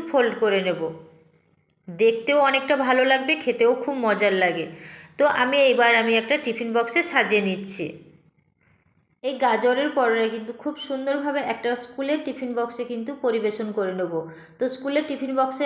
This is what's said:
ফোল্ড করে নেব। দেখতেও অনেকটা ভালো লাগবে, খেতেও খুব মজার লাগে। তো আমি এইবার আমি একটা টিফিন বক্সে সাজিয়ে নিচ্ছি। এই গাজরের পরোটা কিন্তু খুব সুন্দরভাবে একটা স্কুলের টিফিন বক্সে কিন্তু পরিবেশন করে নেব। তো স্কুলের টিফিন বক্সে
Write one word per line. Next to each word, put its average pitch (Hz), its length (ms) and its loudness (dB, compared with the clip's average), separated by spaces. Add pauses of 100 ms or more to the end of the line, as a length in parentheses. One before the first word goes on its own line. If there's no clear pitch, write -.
ফোল্ড 240 320 2
করে 196 260 2
নেব। 165 140 -2 (1080)
দেখতেও 226 500 2 (100)
অনেকটা 269 280 2
ভালো 262 280 2
লাগবে, 269 280 2 (100)
খেতেও 240 300 2 (100)
খুব 285 120 -4 (100)
মজার 202 300 2 (100)
লাগে। 165 220 0 (500)
তো 285 100 4 (160)
আমি 262 140 2 (120)
এইবার 233 260 4
আমি 226 220 2
একটা 226 280 0
টিফিন 233 280 -4
বক্সে 233 300 0
সাজিয়ে 214 460 2
নিচ্ছি। 185 380 -6 (1400)
এই 269 100 -2 (100)
গাজরের 247 520 2
পরোটা 226 320 4
কিন্তু 220 240 -6 (100)
খুব 302 120 -4 (120)
সুন্দরভাবে 277 540 -2 (120)
একটা 240 240 -4
স্কুলের 277 480 -4
টিফিন 262 300 -8
বক্সে 233 300 -4
কিন্তু 240 260 -8 (140)
পরিবেশন 220 480 -2
করে 190 220 -2
নেব। 180 180 -4 (440)
তো 262 120 -2
স্কুলের 277 380 -2
টিফিন 269 300 -6
বক্সে 262 280 0